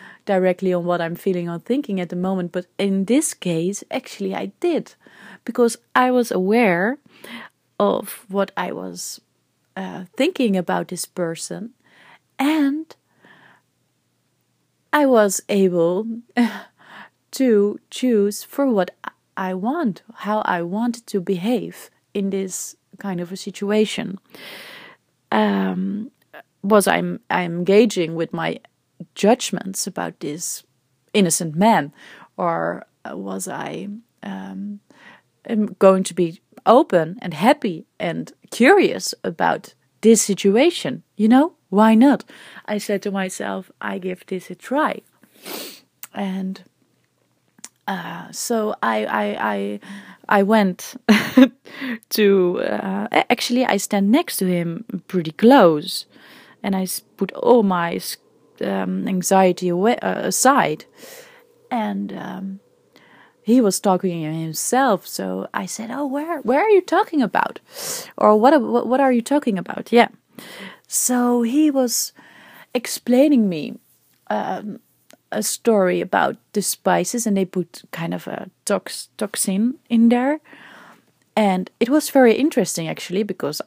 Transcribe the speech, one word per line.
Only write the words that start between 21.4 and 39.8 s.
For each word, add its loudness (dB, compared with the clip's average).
in -4
this -8
kind -6
of -8
a -10
situation. -2
Um, -2
was 4
I'm, 0
I'm -2
engaging 2
with -4
my -6
judgments 0
about -8
this -10
innocent 0
man, 2
or, -4
uh, -12
was -8
I, -10
um, -12
am -2
going 6
to -8
be -2
open 4
and -8
happy 0
and -6
curious 2
about -2